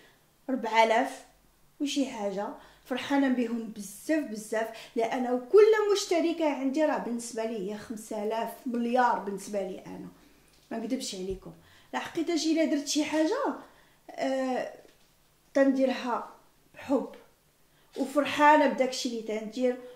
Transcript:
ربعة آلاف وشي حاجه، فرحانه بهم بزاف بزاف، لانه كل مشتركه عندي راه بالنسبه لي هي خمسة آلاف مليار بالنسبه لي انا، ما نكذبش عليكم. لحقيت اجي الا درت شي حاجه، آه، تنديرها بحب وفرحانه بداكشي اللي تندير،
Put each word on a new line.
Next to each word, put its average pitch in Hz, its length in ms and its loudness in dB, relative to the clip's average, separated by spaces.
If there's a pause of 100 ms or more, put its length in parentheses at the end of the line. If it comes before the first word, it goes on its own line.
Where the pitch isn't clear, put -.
(500)
ربعة 226 340 2
آلاف 226 420 2 (560)
وشي 277 240 0
حاجه، 202 420 -4 (380)
فرحانه 277 440 2
بهم 233 460 -2
بزاف 302 480 -4
بزاف، 220 440 -6 (280)
لانه 247 460 0 (100)
كل 427 420 8
مشتركه 330 560 0
عندي 269 360 0
راه 262 120 0
بالنسبه 220 480 -6
لي 214 260 -6
هي 214 60 -8
خمسة 214 460 -10
آلاف 220 260 -2 (160)
مليار 240 540 2
بالنسبه 196 420 -6
لي 185 240 -8
انا، 185 220 -14 (640)
ما 226 60 -6
نكذبش 220 380 -6
عليكم. 185 360 -8 (420)
لحقيت 294 360 -4
اجي 320 220 0
الا 320 140 4 (100)
درت 277 120 -2
شي 294 160 0
حاجه، 320 520 0 (540)
آه، - 640 -2 (800)
تنديرها 262 800 2 (420)
بحب 247 340 -2 (880)
وفرحانه 294 680 4
بداكشي 247 420 -2
اللي 226 120 -6
تندير، 220 560 -2 (180)